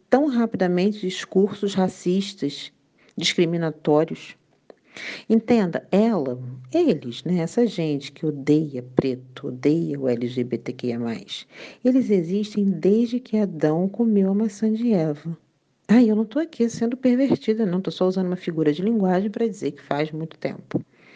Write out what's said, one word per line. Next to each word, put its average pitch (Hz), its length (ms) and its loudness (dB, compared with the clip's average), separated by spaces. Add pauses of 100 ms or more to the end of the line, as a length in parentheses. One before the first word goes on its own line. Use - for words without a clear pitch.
tão 277 160 4
rapidamente 214 760 0
discursos 196 760 -2
racistas, 185 960 -2 (420)
discriminatórios. 160 1200 0 (920)
Entenda, 220 640 2
ela, 185 480 2 (340)
eles, 185 500 0
né, 175 140 0
essa 180 300 0
gente 156 440 -2
que - 140 -8
odeia 147 560 0 (140)
preto, 131 540 -2
odeia 143 500 -2
o 131 100 -2
L 123 180 -2
G 123 160 -4
B 120 140 -6
T - 160 -8
Q 127 140 -8
I 120 60 -2
A 117 60 -6
mais, - 480 -8 (380)
eles 247 240 2
existem 202 560 0
desde 208 540 2
que 220 180 -4
Adão 170 500 0
comeu 202 440 2
a - 20 0
maçã 220 400 0
de 233 180 0
Eva. 160 460 -2 (500)
Ah, 226 140 8
eu 214 140 4
não 220 100 0
tô 220 140 -4
aqui 320 280 -2
sendo 233 300 -4
pervertida, 247 680 2
não. 180 160 0
Tô 185 120 -4
só 185 160 2
usando 185 180 0
uma 180 100 -2
figura 160 380 0
de 180 80 -6
linguagem 196 480 2
pra 226 180 -2
dizer 190 240 -6
que - 120 -14
faz 151 280 -2
muito 156 280 -10
tempo. - 440 -6 (320)